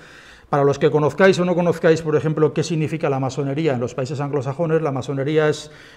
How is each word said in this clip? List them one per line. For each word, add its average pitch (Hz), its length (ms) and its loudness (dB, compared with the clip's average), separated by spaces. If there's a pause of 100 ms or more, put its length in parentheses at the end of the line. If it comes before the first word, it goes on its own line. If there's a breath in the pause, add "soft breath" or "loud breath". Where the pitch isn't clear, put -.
(480 loud breath)
Para 147 160 2
los 139 140 2
que 156 140 2
conozcáis 151 480 4
o 175 40 0
no 180 120 0
conozcáis, 165 480 2
por 151 120 0
ejemplo, 151 380 2
qué 165 80 0
significa 156 480 -2
la 135 100 -2
masonería 139 540 -2
en 123 60 -4
los 120 160 -6
países 135 260 -6
anglosajones, 143 580 -2
la 151 120 -2
masonería 139 580 -2
es, - 220 -6 (260 loud breath)